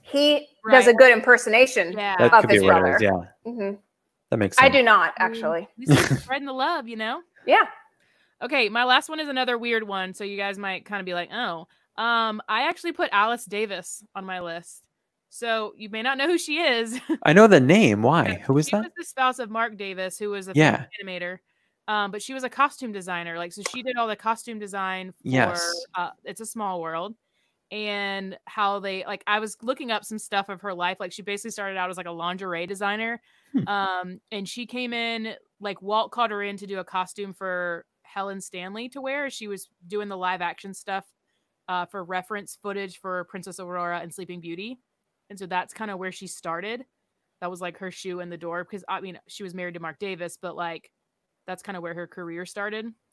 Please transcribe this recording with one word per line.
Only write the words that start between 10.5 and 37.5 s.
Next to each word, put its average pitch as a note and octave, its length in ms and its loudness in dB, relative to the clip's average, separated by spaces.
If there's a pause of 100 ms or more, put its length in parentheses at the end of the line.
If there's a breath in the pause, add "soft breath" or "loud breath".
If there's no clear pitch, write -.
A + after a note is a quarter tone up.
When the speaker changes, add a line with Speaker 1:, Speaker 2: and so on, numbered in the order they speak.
Speaker 2:
might F#3+ 280 -6
kinda G3+ 180 -6
be F3+ 100 -6
like, F3 180 -4
"Oh." F#3 340 -6 (300)
Um, A3+ 520 0
I A3 200 0
actually E4+ 240 -4
put - 200 -2
Alice A3 320 2
Davis G3+ 580 -8 (120)
on F#3+ 100 -10
my F#3 160 -8
list. E3+ 440 -12 (460)
So A3+ 460 -4
you G#3 140 -14
may A3 120 -8
not C4 140 0
know C#4 100 0
who F4 120 2
she D4+ 220 -4
is. A#3+ 400 0
<laughs> - 240 -2
Speaker 3:
I D3+ 80 8
know G#3 160 12
the F3+ 120 12
name. C3 420 6
Why? C#3 260 6
Speaker 2:
Yeah, F#2 180 -2
Speaker 3:
Who C#3 120 6
is D3+ 100 2
Speaker 2:
she - 80 -8
Speaker 3:
that? G#3+ 80 0
Speaker 2:
was E4+ 120 -12
the E4+ 80 -12
spouse B3+ 360 -2
of A3 100 -8
Mark A3 260 -4
Davis, F#3 420 -8
who G#3 120 -6
was F#3+ 180 -6
a F#3+ 60 -8
Speaker 3:
Yeah. D3+ 220 6
Speaker 2:
famous C3 120 -8 (160)
animator. F3+ 340 -10 (500)
Um, G#3 240 -2
but G#3 100 -8
she C4 100 -10
was C4 120 -8
a B3 40 -4
costume C4 440 -2
designer. E3+ 440 -8
Like, F3 160 -8
so G3+ 100 -14 (100)
she B3 100 -8
did B3 140 -4
all A#3 100 0
the G#3+ 100 -4
costume A3 440 -6
design F#3 520 -6
for, - 100 -20
Speaker 3:
Yes. E3+ 640 0 (120)
Speaker 2:
uh, F3 140 -4 (140)
It's G3 160 -12
a A3 60 -12
Small G3 340 -6
World. E3 360 -8 (560)
And G3+ 640 -6 (100)
how G3+ 340 -2
they, F#3+ 240 -6
like, - 240 -10
I G#3+ 100 4
was G#3+ 240 -8
looking B3 300 -4
up G#3+ 120 -4
some G#3+ 140 -8
stuff G3+ 300 -2
of F#3 140 -12
her G3+ 120 -6
life. F3 240 -2
Like, F#3 140 -8
she G3+ 100 -14
basically G3+ 300 -8
started G3 260 -6
out F3+ 120 -2
as, F3+ 60 -10
like, F3+ 100 -10
a E3+ 40 -10
lingerie F3 560 -6
designer. G#3 540 -4 (320)
Speaker 3:
Hmm. A#3+ 160 0
Speaker 2:
Um, F#3 520 -2 (120)
and G3+ 160 -8
she A#3+ 180 -10
came B3 260 -6
in, A#3 420 -4 (260)
like, G3+ 200 -8
Walt G#3 300 0
called A3+ 220 -2
her G3+ 100 -4
in G3+ 140 -6
to G3 100 -14
do F#3+ 140 -8
a F3+ 40 -8
costume F#3+ 480 -8
for F3+ 540 -6 (160)